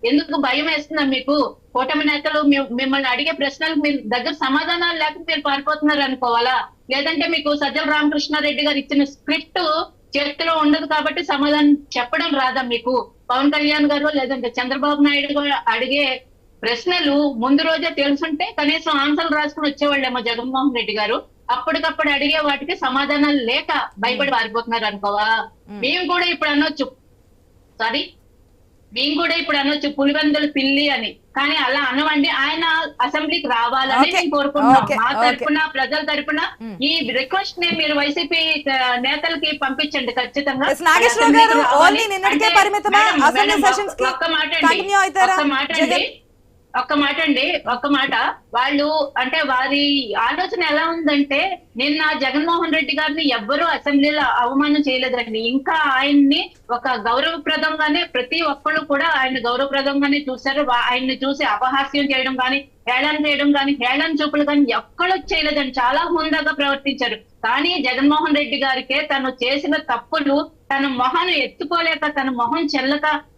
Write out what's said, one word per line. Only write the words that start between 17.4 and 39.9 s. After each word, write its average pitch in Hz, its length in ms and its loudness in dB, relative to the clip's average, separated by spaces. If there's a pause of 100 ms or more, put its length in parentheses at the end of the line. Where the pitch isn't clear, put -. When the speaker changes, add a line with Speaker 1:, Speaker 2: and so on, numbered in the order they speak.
Speaker 1:
రోజే 320 280 0
తెలుసుంటే 302 720 -2
కనీసం 311 400 0
ఆన్సర్లు 294 380 0
రాసుకుని 302 320 -2
వచ్చేవాళ్ళేమో 277 500 -2
జగన్మోహన్ 247 560 -2
రెడ్డి 214 200 -4
గారు. 214 280 -2 (280)
అప్పటికప్పుడు 311 580 -2
అడిగే 285 340 0
వాటికి 294 320 -2
సమాధానాలు 285 600 0
లేక 269 520 -2 (100)
భయపడి 254 300 -2
Speaker 2:
మ్మ్. 254 100 2
Speaker 1:
పారిపోతున్నారు 226 460 -2
అనుకోవా? 208 640 0 (220)
Speaker 2:
మ్మ్. 208 120 -10
Speaker 1:
మేము 330 260 -2
కూడా 349 180 0
ఇప్పుడు 320 240 -2
అనొచ్చు, 294 360 0 (960)
సారీ, 269 320 -4 (800)
మేము 294 280 -2
కూడా 330 140 0
ఇప్పుడు 311 220 -2
అనొచ్చు, 285 320 0
"పులివెందుల 294 600 2
పిల్లి" 277 400 0
అని. 226 260 -4 (200)
కానీ 285 200 0
అలా 277 240 0
అనవండి, 285 500 0
ఆయన 302 340 -2 (380)
అసెంబ్లీకి 302 460 -2
రావాలని 254 520 0
Speaker 2:
ఓకే. 311 120 4
Speaker 1:
మేము 339 240 0
కోరుకుంటున్నాం. 277 480 4
Speaker 2:
ఓకే. 294 120 0
Speaker 1:
మా 240 240 0
Speaker 2:
ఓకే. 247 160 4
Speaker 1:
తరపున, 302 240 0 (140)
ప్రజల 269 400 -2
తరపున 294 260 -2 (220)
Speaker 2:
మ్మ్. 220 220 -8
Speaker 1:
ఈ 302 340 -2
రిక్వెస్ట్ 262 420 -4
ని 349 120 0
మీరు 311 260 0
వైసీపీ 320 680 0 (340)
నేతలకి 302 600 -2
పంపించండి 269 540 -4